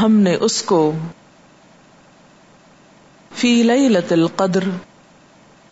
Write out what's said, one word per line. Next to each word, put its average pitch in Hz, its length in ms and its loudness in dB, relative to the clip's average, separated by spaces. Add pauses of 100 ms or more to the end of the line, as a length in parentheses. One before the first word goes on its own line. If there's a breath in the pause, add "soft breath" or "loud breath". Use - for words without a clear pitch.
ہم 220 200 2
نے 180 200 2
اس - 220 -2
کو، 175 180 0 (2500)
فی 247 200 -4 (120)
لیلۃ 233 500 2
القدر، 180 560 0 (1040)